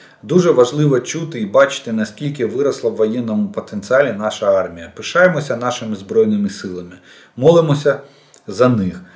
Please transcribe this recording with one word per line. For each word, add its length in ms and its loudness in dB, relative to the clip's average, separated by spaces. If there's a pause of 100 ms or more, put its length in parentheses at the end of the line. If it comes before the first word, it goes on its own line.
(220)
дуже 280 2
важливо 500 2
чути 400 -8
і 60 -2
бачити, 460 2
наскільки 540 -4
виросла 440 -2
в 60 -6
воєнному 520 -2
потенціалі 640 -2
наша 400 -2
армія. 440 -4
Пишаємося 600 0
нашими 400 -6
Збройними 540 0
силами, 480 -12 (380)
молимося 640 4 (460)
за 220 2
них. 320 0 (160)